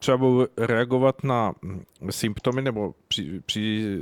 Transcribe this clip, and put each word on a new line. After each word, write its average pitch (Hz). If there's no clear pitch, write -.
třeba 131
budou 127
reagovat 123
na, 120
hm, -
symptomy 123
nebo 107
při-, 90
při-, 107